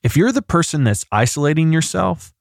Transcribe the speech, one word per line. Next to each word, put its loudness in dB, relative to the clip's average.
If 0
you're 4
the 0
person 0
that's 0
isolating 0
yourself -4